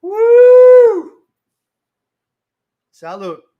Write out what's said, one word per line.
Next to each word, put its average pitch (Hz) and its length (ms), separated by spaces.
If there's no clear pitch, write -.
Woo! 480 1080
Salute. 180 520